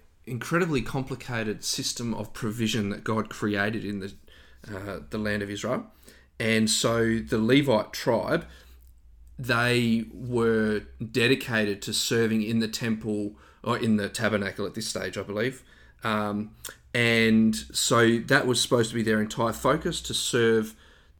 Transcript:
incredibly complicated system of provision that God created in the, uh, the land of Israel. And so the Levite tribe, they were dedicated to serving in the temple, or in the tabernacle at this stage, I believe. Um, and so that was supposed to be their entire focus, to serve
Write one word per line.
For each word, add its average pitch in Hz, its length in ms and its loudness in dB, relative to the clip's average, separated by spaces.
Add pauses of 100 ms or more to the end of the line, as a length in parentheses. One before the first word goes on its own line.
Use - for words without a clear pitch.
(260)
incredibly 151 560 0
complicated 120 800 -6
system - 520 -4
of 104 180 -8
provision 110 580 -2
that - 140 -8
God 110 260 -2
created 104 540 -2
in 101 160 -6
the, 95 120 -10 (560)
uh, 98 300 -10 (120)
the 110 80 -4
land 104 220 -2
of 101 100 -6
Israel. 104 360 -4 (540)
And 110 280 4
so 113 520 2
the 110 180 0
Levite 123 540 4
tribe, 120 520 0 (920)
they 120 760 2
were 113 680 2 (200)
dedicated 110 840 0
to 110 100 -6
serving 110 500 2
in 113 160 0
the 110 80 0
temple, 107 680 -4 (260)
or 117 160 -2
in 110 200 2
the 101 100 -2
tabernacle 101 580 -2
at 87 80 -8
this 107 140 -6
stage, 95 280 -6
I 101 60 -4
believe. 110 400 -4 (400)
Um, 107 540 -2 (360)
and 113 640 4
so 117 640 2
that 127 300 2
was 123 120 2
supposed 117 280 2
to 113 80 -6
be 117 80 0
their 110 160 2
entire 110 320 -2
focus, 156 480 -2
to - 120 -8
serve 113 640 2 (440)